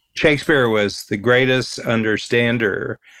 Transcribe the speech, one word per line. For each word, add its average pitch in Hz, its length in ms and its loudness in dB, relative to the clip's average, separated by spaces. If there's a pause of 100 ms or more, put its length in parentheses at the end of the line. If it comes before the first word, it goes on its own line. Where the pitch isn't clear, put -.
(160)
Shakespeare 143 540 2
was 104 360 -2
the 110 120 -6
greatest 127 640 0
understander 113 1200 -2 (220)